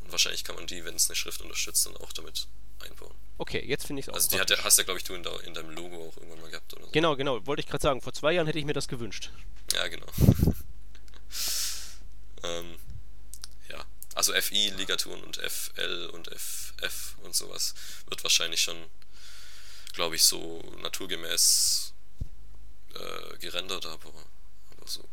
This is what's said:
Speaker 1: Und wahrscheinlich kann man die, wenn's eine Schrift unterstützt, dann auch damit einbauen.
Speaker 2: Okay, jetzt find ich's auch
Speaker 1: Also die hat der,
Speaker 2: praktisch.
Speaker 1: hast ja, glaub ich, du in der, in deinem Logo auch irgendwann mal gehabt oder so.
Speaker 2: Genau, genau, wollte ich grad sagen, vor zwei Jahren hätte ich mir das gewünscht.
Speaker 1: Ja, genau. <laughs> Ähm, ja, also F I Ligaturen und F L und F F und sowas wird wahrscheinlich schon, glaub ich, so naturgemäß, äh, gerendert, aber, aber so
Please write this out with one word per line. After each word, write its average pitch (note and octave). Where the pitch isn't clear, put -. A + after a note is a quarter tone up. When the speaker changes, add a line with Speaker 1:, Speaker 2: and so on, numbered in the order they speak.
Speaker 1:
Und F2
wahrscheinlich F2
kann F2
man E2+
die, E2+
wenn's E2+
eine E2
Schrift -
unterstützt, -
dann -
auch -
damit -
einbauen. -
Speaker 2:
Okay, -
jetzt C3
find C#3+
ich's -
auch -
Speaker 1:
Also -
die F#2+
hat F#2+
der, G2+
Speaker 2:
praktisch. -
Speaker 1:
hast G2+
ja, G2+
glaub F2+
ich, -
du F#2+
in F2
der, -
in E2+
deinem D#2+
Logo E2
auch D#2+
irgendwann E2
mal D#2+
gehabt -
oder -
so. -
Speaker 2:
Genau, D#3
genau, B2+
wollte D3
ich -
grad C#3+
sagen, C3+
vor B2+
zwei D3+
Jahren F3
hätte D#3
ich D3
mir D3
das C#3
gewünscht. A#2
Speaker 1:
Ja, F2
genau. E2
<laughs> -
Ähm, E2+
ja, -
also -
F F2+
I G#2
Ligaturen F#2
und -
F -
L F2
und E2+
F -
F -
und F2+
sowas -
wird -
wahrscheinlich E2
schon, E2+
glaub E2+
ich, D#2+
so E2+
naturgemäß, E2+
äh, D#2+
gerendert, F2
aber, D#2+
aber -
so -